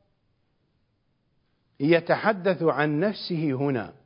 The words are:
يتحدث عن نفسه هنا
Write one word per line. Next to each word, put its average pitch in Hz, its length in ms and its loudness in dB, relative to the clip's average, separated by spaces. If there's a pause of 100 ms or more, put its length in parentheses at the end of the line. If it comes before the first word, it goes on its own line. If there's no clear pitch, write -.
(1800)
يتحدث 170 840 2
عن 151 380 2
نفسه 170 520 -2
هنا 127 420 -2 (120)